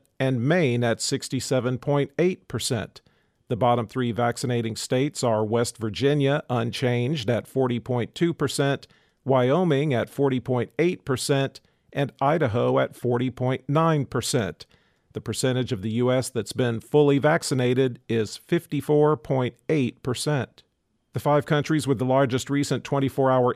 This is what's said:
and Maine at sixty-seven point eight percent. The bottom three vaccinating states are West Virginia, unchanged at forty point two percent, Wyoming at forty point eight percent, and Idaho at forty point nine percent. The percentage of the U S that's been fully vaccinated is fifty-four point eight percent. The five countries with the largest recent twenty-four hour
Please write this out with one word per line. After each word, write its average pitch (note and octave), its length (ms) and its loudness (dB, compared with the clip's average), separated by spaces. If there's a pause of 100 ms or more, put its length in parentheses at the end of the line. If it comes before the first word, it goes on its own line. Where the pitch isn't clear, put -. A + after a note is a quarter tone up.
(180)
and C3 300 0
Maine C#3+ 340 2
at A#2 200 0
sixty-seven B2+ 760 -2
point C#3+ 400 0
eight F3+ 300 0
percent. - 540 -6 (460)
The B2 80 -4
bottom A#2+ 300 2
three A#2+ 260 -2
vaccinating A#2+ 640 -2
states C#3 480 -2
are A2 220 2
West A#2 320 0
Virginia, C3+ 720 0
unchanged A#2+ 800 -2
at A#2 180 0
forty B2+ 320 0
point A#2+ 360 -4
two E3+ 180 0
percent, C#3 540 -2 (360)
Wyoming C#3 720 2
at A2+ 160 0
forty C3+ 320 0
point B2 380 -2
eight F3 260 0
percent, C3+ 560 -2 (320)
and C#3 180 -2 (100)
Idaho C3 580 2
at C3 180 -2
forty B2 340 -2
point B2+ 380 -4
nine D#3 380 2
percent. A2+ 600 -2 (460)
The - 80 -10
percentage B2+ 520 -2
of F#2+ 100 -4
the A2 80 -4
U B2 200 0
S B2+ 200 0
that's - 240 -6
been A#2 260 -2
fully C#3+ 380 4
vaccinated B2+ 880 0
is A2+ 300 -2
fifty-four D3 800 0
point B2+ 380 -2 (120)
eight C#3+ 340 0
percent. B2+ 600 -4 (500)
The - 80 -8
five D3 240 2
countries D3 420 0
with C3+ 120 0
the C3 80 -2
largest B2+ 420 2
recent C#3 340 -2
twenty-four C#3 480 0
hour B2+ 260 4